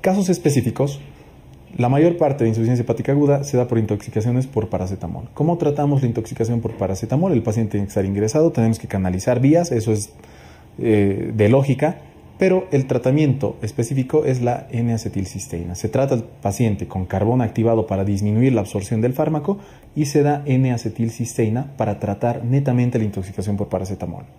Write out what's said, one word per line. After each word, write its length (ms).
Casos 280
específicos. 680
La 100
mayor 300
parte 260
de 60
insuficiencia 320
hepática 300
aguda 320
se 120
da 120
por 100
intoxicaciones 720
por 220
paracetamol. 680
¿Cómo 240
tratamos 420
la 60
intoxicación 540
por 160
paracetamol? 540
El 120
paciente 300
tiene 120
que 40
estar 160
ingresado, 460
tenemos 280
que 80
canalizar 520
vías, 320
eso 220
es, 180
eh, 560
de 120
lógica, 540
pero 320
el 160
tratamiento 760
específico 640
es 160
la 300
N-acetilcisteína. 1040
Se 140
trata 260
al 80
paciente 640
con 180
carbón 380
activado 420
para 180
disminuir 500
la 80
absorción 400
del 120
fármaco 460
y 100
se 180
da 240
N-acetilcisteína 1300
para 220
tratar 460
netamente 520
la 80
intoxicación 520
por 120
paracetamol. 540